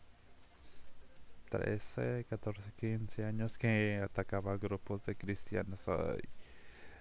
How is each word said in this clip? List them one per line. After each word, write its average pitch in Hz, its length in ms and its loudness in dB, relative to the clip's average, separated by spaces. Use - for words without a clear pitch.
trece, 123 760 0
catorce, 104 480 -4
quince 110 480 0
años 110 360 0
que 107 440 6
atacaba 98 540 2
grupos 101 480 0
de 104 100 0
cristianos. 95 720 0
Ay, 82 300 4